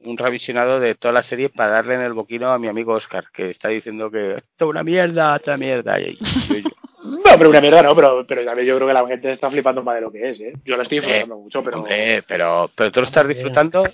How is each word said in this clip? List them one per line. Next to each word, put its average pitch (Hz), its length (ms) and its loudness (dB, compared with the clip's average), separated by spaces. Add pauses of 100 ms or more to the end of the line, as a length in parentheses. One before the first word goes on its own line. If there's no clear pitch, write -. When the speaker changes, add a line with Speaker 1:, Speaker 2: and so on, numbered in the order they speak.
Speaker 1:
un 117 140 -12
revisionado 123 600 -2
de 117 160 0
toda 120 180 -4
la 123 120 2
serie 131 240 -4
para 110 240 -2
darle 113 220 0
en 127 80 -4
el 120 100 -6
boquino 117 400 -4
a 123 80 -2
mi 113 80 -6
amigo 113 240 -4
Oscar, 107 400 -6
que 92 180 -8
está - 180 -8
diciendo 110 440 -8
que 104 240 -6
"esto - 300 -8
es 151 40 -2
una 160 140 -6
mierda, 165 500 0
esta 143 220 -4
mierda". 123 420 -4
Y, - 200 -8 (320)
y - 120 -4
yo, 311 80 -4 (340)
Speaker 2:
<laughs> - 0 - (200)
No, - 120 10
pero 160 140 8
una 151 100 8
mierda 151 220 8
no, 147 140 6
pero, 131 320 4
pero 123 160 -4
también 123 240 -2
yo 131 80 2
creo 131 100 0
que 135 80 2
la 123 140 2
gente 127 240 -6
está 131 180 -4
flipando 131 320 -2
más 120 140 -4
de 113 60 -4
lo 110 100 -8
que 110 180 -8
es, 101 100 -10
¿eh? 113 120 -12 (120)
Yo 127 120 -4
la 123 80 -2
estoy 147 140 -4
Speaker 1:
Hombre, 131 160 -4
Speaker 2:
disfrutando 107 280 -6
mucho, 131 220 -8
pero 120 140 -8
Speaker 1:
hombre, 107 500 -2
pero... 85 480 0
pero 107 160 0
¿tú 127 80 0
lo 127 60 0
estás 143 180 2
Speaker 3:
Hombre. 135 180 -6
Speaker 1:
disfrando 160 520 0